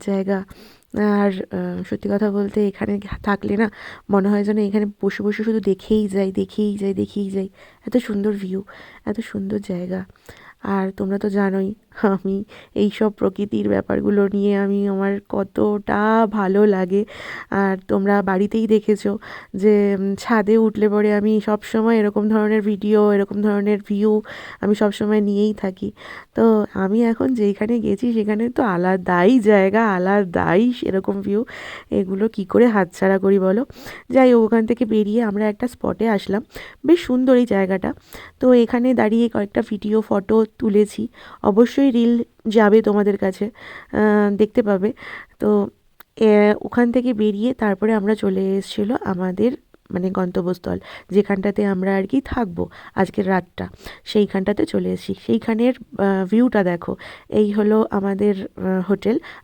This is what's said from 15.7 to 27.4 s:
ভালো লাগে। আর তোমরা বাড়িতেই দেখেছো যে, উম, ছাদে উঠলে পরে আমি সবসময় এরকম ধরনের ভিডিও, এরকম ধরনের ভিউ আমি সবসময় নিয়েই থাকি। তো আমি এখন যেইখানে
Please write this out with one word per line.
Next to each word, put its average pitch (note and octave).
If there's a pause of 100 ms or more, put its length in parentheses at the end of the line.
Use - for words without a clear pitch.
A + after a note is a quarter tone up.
ভালো G3+
লাগে। F#3+ (460)
আর G3 (120)
তোমরা G3+
বাড়িতেই G3+
দেখেছো G#3 (360)
যে, G3+
উম, G3
ছাদে G#3+
উঠলে G#3+
পরে G#3
আমি G#3
সবসময় A3
এরকম G#3
ধরনের G#3+
ভিডিও, G#3
এরকম G3+
ধরনের G3+ (100)
ভিউ G#3+ (380)
আমি G#3
সবসময় G#3+
নিয়েই G#3
থাকি। G3 (420)
তো A3
আমি G3
এখন A#3
যেইখানে G#3+